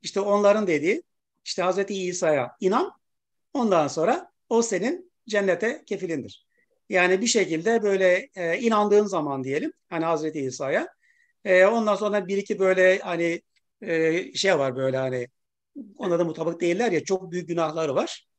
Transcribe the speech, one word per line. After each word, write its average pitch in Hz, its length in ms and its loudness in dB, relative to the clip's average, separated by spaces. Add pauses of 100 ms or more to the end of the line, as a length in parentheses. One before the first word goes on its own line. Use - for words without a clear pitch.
İşte - 180 -6
onların 202 480 4
dediği, 170 360 0 (420)
işte - 160 -6
Hazreti 190 420 -2
İsa'ya 160 560 0
inan, 240 320 0 (640)
ondan 190 340 2
sonra 190 440 -2 (180)
o 233 120 2
senin 233 500 -4 (160)
cennete 208 580 -2
kefilindir. 165 640 -8 (420)
Yani 185 320 2
bir 233 60 -2
şekilde 202 560 0
böyle, 190 520 2
e, 175 240 -4
inandığın 214 460 4
zaman 151 380 -4
diyelim, 147 300 -4 (160)
hani 165 160 -4
Hazreti 156 340 -2
İsa'ya, 139 480 -4 (580)
e, 185 200 6
ondan 214 300 2
sonra 202 320 -2
bir 196 100 -2
iki 196 220 -4
böyle 185 400 4
hani, 170 420 -4 (400)
e, 165 520 -2
şey 190 260 2
var 135 160 -2
böyle 131 220 -2
hani, 127 300 -4 (680)
ona 170 220 -2
da 175 60 2
mutabık 165 360 -6
değiller 185 300 0
ya, 160 120 0
çok 185 280 -4
büyük 170 160 -6
günahları 160 480 -2
var. - 320 -4 (120)